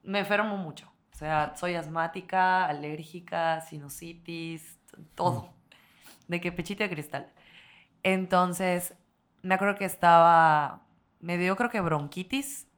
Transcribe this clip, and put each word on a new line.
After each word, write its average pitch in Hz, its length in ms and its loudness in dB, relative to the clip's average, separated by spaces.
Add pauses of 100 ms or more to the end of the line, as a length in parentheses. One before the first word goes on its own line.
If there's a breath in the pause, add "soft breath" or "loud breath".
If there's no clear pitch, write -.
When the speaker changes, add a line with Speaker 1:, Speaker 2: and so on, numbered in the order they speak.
Speaker 1:
Me 196 160 -4
enfermo 202 380 -2
mucho. 160 340 -12 (200)
O - 60 -20
sea, 151 380 -2
soy 180 180 -4
asmática, 175 920 0
alérgica, 160 960 -4
sinusitis, 165 1160 -12 (360)
todo. 156 260 0
Speaker 2:
Mm. - 60 -18 (840 soft breath)
Speaker 1:
De 175 100 -2
que 175 100 -4
pechito 196 320 -6
de 208 60 -2
cristal. 147 420 -10 (720 soft breath)
Entonces, 180 920 0 (480)
me 185 140 2
acuerdo 196 200 0
que 196 100 -4
estaba, 165 960 6 (380)
me 170 180 -4
dio 180 180 2
creo 240 160 0
que 214 100 -2
bronquitis 175 840 -4 (100)